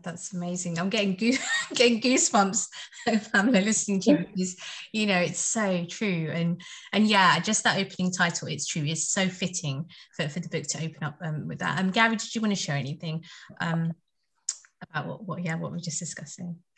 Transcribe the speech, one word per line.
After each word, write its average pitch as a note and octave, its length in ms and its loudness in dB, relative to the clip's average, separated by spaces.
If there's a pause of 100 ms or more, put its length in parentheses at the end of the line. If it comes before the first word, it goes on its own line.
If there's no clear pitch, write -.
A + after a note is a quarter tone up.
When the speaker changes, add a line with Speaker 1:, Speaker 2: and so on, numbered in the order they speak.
Speaker 1:
that's - 280 -10
amazing. F3 480 -4
I'm F#3+ 100 0
getting G3+ 260 0
goo-, A#3 200 2 (180)
<laughs> - 200 -2
getting A#3 260 4
goosebumps, A3+ 720 4 (360)
<laughs> A#3 280 0
Pamela, G#3 260 6
listening G3+ 400 2
to - 120 6
you, D4+ 80 8
Speaker 2:
Yeah. E3+ 40 -2 (100)
Speaker 1:
because, F#3 220 -4 (380)
you G#3+ 120 2
know, G3 120 4
it's F3 240 0
so F#3+ 420 0
true. E3+ 480 -2
And, E3+ 300 0 (320)
and G#3+ 120 6
yeah, F#3 360 6
just G#3+ 240 0
that F#3 120 4
opening F#3 360 -2
title, E3+ 340 0
"It's D3 200 -6
True," D3+ 180 -2
is D#3+ 240 -2
so F#3+ 180 0
fitting E3 580 -4 (300)
for, D#3+ 140 -2
for F3 100 -6
the D#3+ 80 -8
book D#3 200 -4
to - 180 -6
open D#3+ 180 -8
up, D3 180 -6
um, D#3 280 -6
with - 100 -8
that. - 180 -2
Um, F#3+ 140 0
Gary, A3+ 240 4
did - 180 -6
you A#3 60 -2
wanna G#3+ 160 2
share D3+ 220 -2
anything, D#3+ 480 -6 (340)
um, E3 320 0 (880)
about E3 260 -6
what, E3 180 -10
what, F#3 180 -6
yeah, E3 120 -2
what D#3+ 180 -6
we E3+ 40 -8
were E3 60 -10
just D3+ 160 -6
discussing? F3 560 -12 (220)